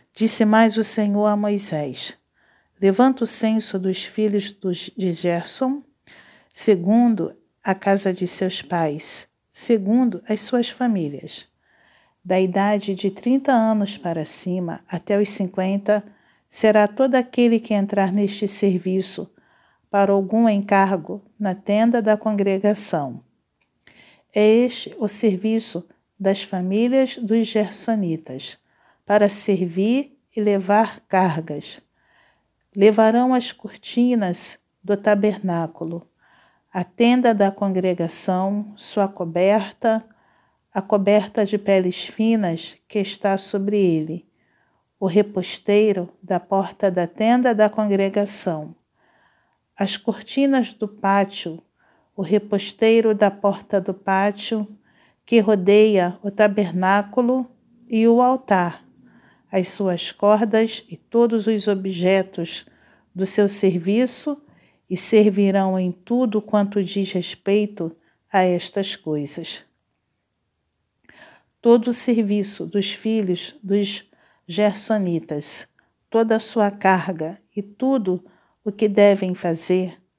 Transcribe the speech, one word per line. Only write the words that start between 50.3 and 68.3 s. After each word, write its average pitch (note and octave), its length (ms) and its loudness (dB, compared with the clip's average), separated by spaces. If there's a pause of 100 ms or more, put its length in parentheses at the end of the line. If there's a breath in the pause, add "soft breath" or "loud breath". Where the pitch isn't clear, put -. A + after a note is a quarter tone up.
do G#3+ 160 -6
pátio, G3 760 -2 (540)
o G3 60 -6
reposteiro G#3+ 920 2
da G#3 160 2
porta G3 500 -2
do F#3+ 120 -6
pátio, G3+ 760 -2 (600 soft breath)
que A#3 140 4
rodeia G3+ 800 4
o G3+ 80 -6
tabernáculo G3+ 1200 0 (360)
e A3+ 220 2
o A#3 140 4
altar, G#3+ 600 0 (680 soft breath)
as F#3 180 -2
suas F3+ 420 -4
cordas A3 800 2
e E3 80 -16
todos A3+ 500 0
os G#3+ 220 0
objetos F#3+ 960 -2 (500 soft breath)
do F#3 120 -4
seu G3+ 200 2
serviço, G3+ 960 -2 (500 soft breath)
e F#3 60 -6
servirão G3 840 2
em F#3 120 -2
tudo A3 520 -2
quanto G3+ 420 0
diz F#3+ 280 -4
respeito G3 840 -4 (340)